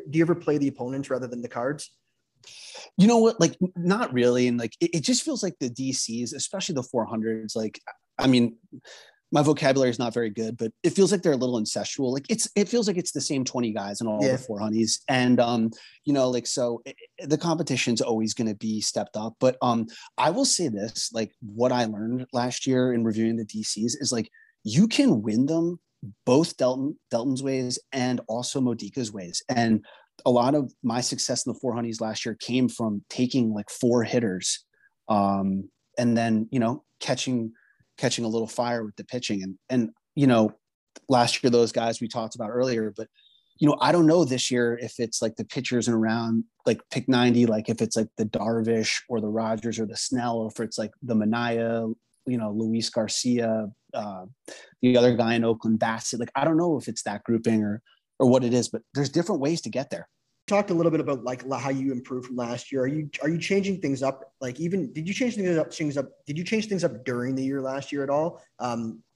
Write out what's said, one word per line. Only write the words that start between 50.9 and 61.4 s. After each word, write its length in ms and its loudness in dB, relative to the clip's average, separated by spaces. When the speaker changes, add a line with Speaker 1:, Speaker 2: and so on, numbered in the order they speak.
Speaker 2:
the 120 -2
Manaea, 800 0
you 120 0
know, 140 -4
Luis 380 -2
Garcia, 800 -2
uh, 320 -10
the 140 6
other 200 6
guy 180 2
in 100 2
Oakland, 340 2
Bassett. 420 -2
Like, 160 -8
I 80 0
don't 140 2
know 200 2
if 80 -10
it's 160 -8
that 220 -8
grouping 380 2
or, 200 -4
or 100 6
what 160 6
it 100 0
is, 140 2
but 140 -8
there's 140 0
different 320 -2
ways 220 0
to 60 -8
get 220 -6
there. 180 -12
Speaker 1:
Talked 240 0
a 40 0
little 160 4
bit 100 0
about, 240 -4
like, 200 -6